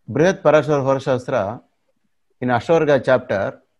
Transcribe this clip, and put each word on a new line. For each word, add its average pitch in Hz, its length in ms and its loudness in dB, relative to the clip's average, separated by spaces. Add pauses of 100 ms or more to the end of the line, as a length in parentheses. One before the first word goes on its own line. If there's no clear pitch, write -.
(120)
Brihat 180 300 0
Parashara 147 420 2
Horashastra, 131 800 -2 (800)
in 127 80 -4
Ashtavarga 143 540 2
chapter, 123 580 -2 (180)